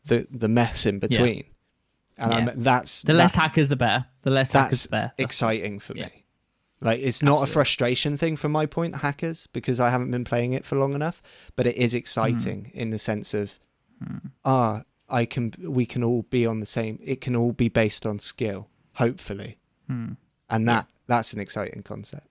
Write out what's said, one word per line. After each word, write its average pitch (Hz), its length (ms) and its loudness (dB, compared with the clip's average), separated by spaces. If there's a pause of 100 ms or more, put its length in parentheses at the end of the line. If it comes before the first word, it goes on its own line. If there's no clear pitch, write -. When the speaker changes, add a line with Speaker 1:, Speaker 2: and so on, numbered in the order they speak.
Speaker 1:
the, 120 260 2
the 113 160 -2
mess 117 360 4
in 101 120 2
Speaker 2:
Yeah. - 40 -6
Speaker 1:
between. 117 440 2 (720)
And 113 160 0
I'm, 117 140 2
Speaker 2:
Yeah. 123 80 -4
Speaker 1:
that's, 123 460 2
Speaker 2:
The 156 100 2
less 175 220 6
Speaker 1:
that, 170 80 2
Speaker 2:
hackers, 156 260 2
the 139 80 0
better. 123 300 0 (160)
The 135 80 0
less 135 200 2
hackers, 135 200 4
Speaker 1:
that's 131 140 2
Speaker 2:
the - 40 -6
better. 110 280 -4
That's 131 80 -2
Speaker 1:
exciting 110 540 0
for - 180 -12
Speaker 2:
yeah. 92 100 -8
Speaker 1:
me. - 180 -20 (560)
Like, 117 200 2
it's 135 220 0
not 143 120 8
Speaker 2:
Absolutely. 139 160 2
Speaker 1:
a - 20 -4
frustration 135 640 2
thing 160 200 0
from 151 140 -4
my 156 160 0
point, 165 300 -4
hackers, 151 560 -6
because 123 260 -2
I 123 120 4
haven't 127 200 0
been 123 140 -2
playing 120 300 0
it 135 100 -4
for 139 120 -2
long 139 180 2
enough, 151 280 -4 (320)
but 120 140 2
it - 80 0
is 120 180 2
exciting 113 760 -2
Speaker 2:
Hmm. - 80 -14
Speaker 1:
in 113 100 -4
the 110 80 -4
sense 104 340 -4
of, 104 280 -4 (440)
Speaker 2:
Hmm. - 120 -10 (280)
Speaker 1:
ah, 120 380 2 (260)
I 120 160 2
can, 117 360 -4
we 135 260 0
can 120 160 -4
all 117 280 0
be 120 160 2
on 113 120 0
the 104 80 -6
same, 110 340 -4
it 131 200 -6
can 123 160 -2
all 117 160 2
be 117 160 2
based 110 380 2
on 104 120 -4
skill, 104 520 -6 (240)
hopefully. 110 640 -4 (280)
Speaker 2:
Hmm. 117 280 -8 (360)
Speaker 1:
And 113 180 2
that, 117 220 2
Speaker 2:
Yeah. - 60 -20 (100)
Speaker 1:
that's 120 260 0
an 110 60 -6
exciting 101 460 -8
concept. 107 460 -14